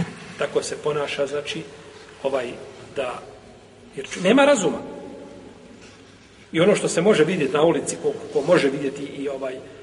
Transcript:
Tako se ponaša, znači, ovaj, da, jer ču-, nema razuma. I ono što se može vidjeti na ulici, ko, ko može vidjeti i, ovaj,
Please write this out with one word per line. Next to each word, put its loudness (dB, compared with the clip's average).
Tako -2
se -6
ponaša, -2
znači, -6
ovaj, -2
da, -6
jer -10
ču-, -10
nema 6
razuma. 4
I 2
ono 6
što 0
se 0
može 6
vidjeti 0
na 2
ulici, 2
ko, 0
ko 0
može 6
vidjeti -4
i, -8
ovaj, -6